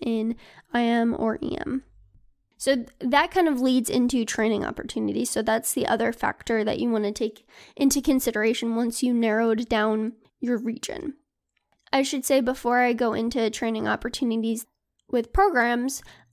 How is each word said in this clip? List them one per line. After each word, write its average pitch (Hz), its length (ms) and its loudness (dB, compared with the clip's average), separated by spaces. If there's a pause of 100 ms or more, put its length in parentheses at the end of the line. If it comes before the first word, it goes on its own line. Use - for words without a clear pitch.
in 226 340 -2 (380)
I 240 80 2
M 233 340 2
or 220 240 -2
E - 160 -6
M. - 280 -6 (760)
So 269 200 2
th-, 233 100 -6 (120)
that 285 300 2
kind 359 180 4
of 262 140 0
leads 254 300 2
into 247 340 2
training 220 400 0
opportunities. 220 640 -4
So 226 140 -2
that's 226 300 0
the 254 120 -2
other 233 260 0
factor 220 520 -2
that 214 160 -2
you 240 100 0
want 220 140 0
to 202 80 -2
take 220 360 -6 (280)
into 277 260 2
consideration 233 760 0
once 233 280 -2
you 247 100 2
narrowed 226 560 2
down 220 440 0 (260)
your 240 180 0
region. - 560 -8 (800)
I 269 120 4
should 269 200 -4
say 269 160 4
before 247 420 0
I 247 120 4
go 233 200 0
into 226 360 0
training 220 380 -4
opportunities 226 800 -2 (420)
with 233 240 -2
programs, 254 720 2 (300)